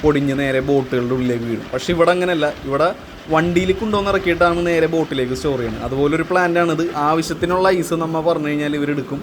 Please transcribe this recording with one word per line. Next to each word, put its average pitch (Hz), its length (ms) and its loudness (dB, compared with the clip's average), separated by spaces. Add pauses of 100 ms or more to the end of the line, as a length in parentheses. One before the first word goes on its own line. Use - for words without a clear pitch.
പൊടിഞ്ഞ് 143 300 2 (100)
നേരെ 131 160 2 (100)
ബോട്ടുകളുടെ 127 480 2
ഉള്ളിലേക്ക് 120 320 -2
വീഴും. 110 240 -4
പക്ഷേ - 220 -4
ഇവിടെ 165 200 4
അങ്ങനെയല്ല. 175 320 0 (200)
ഇവിടെ 143 200 2 (460)
വണ്ടിയിൽ 175 440 2
കൊണ്ടുവന്ന് 202 340 0
ഇറക്കിയിട്ടാണ് 175 540 2
നേരെ 165 280 2
ബോട്ടിലേക്ക് 135 440 -2
സ്റ്റോർ 143 220 -2
ചെയ്യുന്നത്. 113 260 -4
അതുപോലൊരു 143 440 0
പ്ലാന്റാണിത്. 170 520 2 (260)
ആവശ്യത്തിനുള്ള 170 580 0 (120)
ഐസ് 165 240 -2
നമ്മ 160 240 -2
പറഞ്ഞു 160 240 0
കഴിഞ്ഞാൽ 147 280 -2
ഇവരെടുക്കും. 143 440 -4